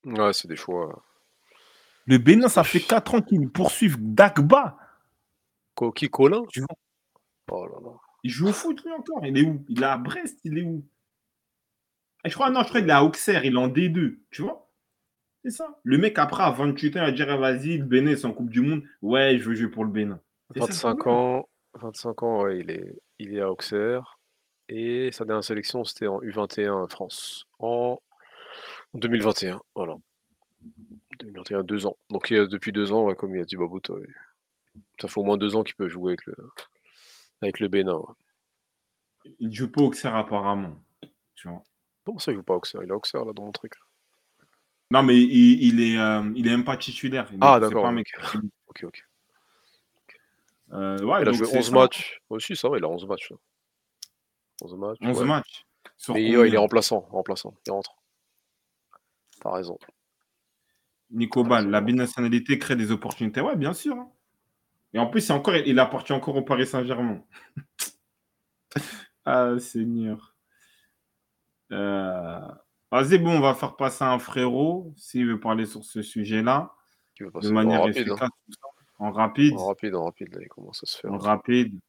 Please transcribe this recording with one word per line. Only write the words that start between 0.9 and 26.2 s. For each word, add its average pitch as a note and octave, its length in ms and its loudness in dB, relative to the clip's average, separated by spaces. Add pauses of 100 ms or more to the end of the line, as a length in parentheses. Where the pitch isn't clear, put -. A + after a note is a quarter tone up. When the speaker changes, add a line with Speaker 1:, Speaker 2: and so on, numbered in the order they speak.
Speaker 2:
Le B2+ 120 8
Bénin, F#3 300 10
Speaker 1:
C'est - 80 2
Speaker 2:
ça F3+ 60 6
Speaker 1:
des D#3 80 4
Speaker 2:
fait F3 100 2
Speaker 1:
ch- - 100 -6
Speaker 2:
quatre A#3+ 260 2
ans A3 60 4
qu'ils D3 280 2
poursuivent F3+ 500 2
Dagba. D3 760 4 (1000)
Speaker 1:
Ko-, A#2 160 -2
qui, - 180 -4
Colin ? F3 400 4
Speaker 2:
Tu B2+ 120 -8
vois ? C3+ 60 -8 (840)
Speaker 1:
Oh F2+ 140 -8
là - 180 -16
là. - 80 -18 (320)
Speaker 2:
Il B2 80 -6
joue C#3+ 160 0
au G#3 60 2
foot, - 300 -6
lui, E4 100 -12
encore. C#4 320 -10
Il C3+ 120 -2
est C#3+ 60 6
où ? D3+ 260 0
Il A#2+ 140 -2
est - 20 0
à C3+ 120 0
Brest, D4+ 460 -10
il D#3 140 -6
est F3 60 -4
où ? E3 200 -6 (1400)
Et - 60 -4
je - 40 -8
crois, C4+ 160 0
non, B3+ 140 2
je - 60 -2
crois A#3+ 120 2
qu'il E3+ 80 2
est D3+ 40 6
à C#3+ 100 8
Auxerre, D#3 420 2
il C3 80 2
est B2 40 4
en B2+ 100 2
D D#3+ 220 2
deux, D#3+ 300 -2 (120)
tu - 100 -10
vois ? - 280 -8 (760)
C'est B3+ 80 -6
ça. D#4 320 -12
Le C3+ 140 4
mec, G#3+ 200 4
après, D3 260 0
à - 80 4
vingt-huit C#3+ 440 -2
ans, F3+ 60 -2
il E3 40 2
va C#3+ 60 2
dire, « C3+ 180 -2
Ah, C#3 80 0
vas-y, C3 400 -2
le C#3 80 -4
Bénin, C3+ 300 4
c'est C#3 100 -8
en A2+ 80 -4
Coupe A#2+ 160 -6
du A#2+ 120 2
Monde. D3 220 0 (180)
Ouais, C3 360 4
je A2 100 -4
veux A2+ 80 -2
jouer A2+ 140 -2
pour A2 160 -6
le G#2+ 60 -4
Bénin. » G2+ 280 -4 (340)
C'est C3 60 -8
ça, A#2+ 60 0
le - 0 -
Speaker 1:
Vingt-cinq B2 340 -2
Speaker 2:
problème. A#2+ 200 2
Speaker 1:
ans, B2+ 300 -2 (260)
vingt-cinq A2+ 480 -10
ans, A2+ 200 0
ouais, F#2+ 160 -2
il E2+ 120 -10
est, F#2 240 -12 (240)
il G#2 160 -12
est G2+ 60 -4
à F#2+ 100 -2
Auxerre. A2 680 -6 (500)
Et A#2+ 420 -4
sa A2+ 140 -10
dernière G#2+ 180 -4
sélection, A2+ 400 -6
c'était G#2+ 240 -8
en G2 140 -4